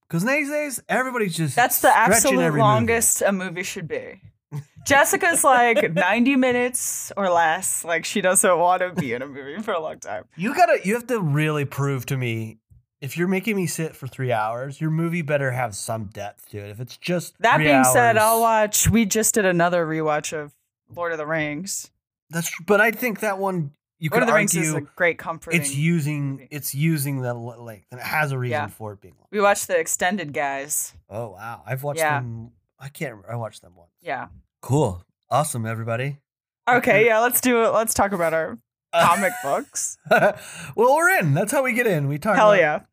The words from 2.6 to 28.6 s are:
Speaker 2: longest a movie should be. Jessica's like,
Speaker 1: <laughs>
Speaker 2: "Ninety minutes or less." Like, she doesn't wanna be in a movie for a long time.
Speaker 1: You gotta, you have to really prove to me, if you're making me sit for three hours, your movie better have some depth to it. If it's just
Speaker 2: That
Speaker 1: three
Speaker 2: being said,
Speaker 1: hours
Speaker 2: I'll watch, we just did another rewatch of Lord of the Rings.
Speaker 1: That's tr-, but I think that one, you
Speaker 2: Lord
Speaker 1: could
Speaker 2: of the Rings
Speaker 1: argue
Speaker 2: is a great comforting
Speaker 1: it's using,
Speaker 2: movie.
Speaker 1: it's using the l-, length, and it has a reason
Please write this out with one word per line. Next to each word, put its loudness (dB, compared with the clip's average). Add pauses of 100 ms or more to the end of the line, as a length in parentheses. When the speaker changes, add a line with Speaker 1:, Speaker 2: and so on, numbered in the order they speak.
Speaker 2:
longest 2
a 2
movie -6
should -8
be. -10 (640)
Jessica's 2
like, 4
Speaker 1:
<laughs> -6
Speaker 2:
"Ninety 2
minutes -2
or 0
less." 0
Like, -2
she -4
doesn't 4
wanna 2
be -4
in -4
a -8
movie -12
for -6
a -2
long -8
time. -10 (100)
Speaker 1:
You -4
gotta, 4
you 0
have -8
to -2
really 0
prove -4
to -4
me, -6 (420)
if -10
you're 0
making 0
me 0
sit -6
for -14
three -4
hours, -4
your -2
movie -2
better 0
have -4
some -8
depth -14
to -16
it. -14
If -16
it's -14
just -6
Speaker 2:
That 4
Speaker 1:
three 2
Speaker 2:
being 6
said, 6
Speaker 1:
hours 6
Speaker 2:
I'll 4
watch, 2
we 4
just 0
did 4
another 2
rewatch -2
of -12 (400)
Lord -6
of -4
the -8
Rings. -6 (380)
Speaker 1:
That's -6
tr-, -12
but 4
I 4
think -4
that -2
one, -4 (280)
you -4
Speaker 2:
Lord -2
Speaker 1:
could 2
Speaker 2:
of 2
the 4
Rings 2
Speaker 1:
argue -2
Speaker 2:
is -2
a -2
great -2
comforting -4
Speaker 1:
it's -6
using, 0
Speaker 2:
movie. -14
Speaker 1:
it's -10
using -2
the -4
l-, -10
length, -18
and -14
it -12
has -2
a -4
reason -4 (120)